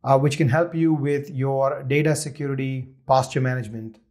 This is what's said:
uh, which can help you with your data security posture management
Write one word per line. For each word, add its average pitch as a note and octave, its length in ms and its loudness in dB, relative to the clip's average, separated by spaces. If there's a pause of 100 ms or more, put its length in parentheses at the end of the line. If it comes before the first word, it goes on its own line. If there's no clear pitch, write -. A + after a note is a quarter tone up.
uh, C3+ 160 4
which C#3+ 160 2
can D3+ 140 2
help E3+ 260 0
you D#3+ 180 4
with C#3+ 360 -2
your C3+ 540 -2
data D3 300 2
security C3+ 760 -6 (180)
posture C3+ 320 2
management A2+ 600 -4 (120)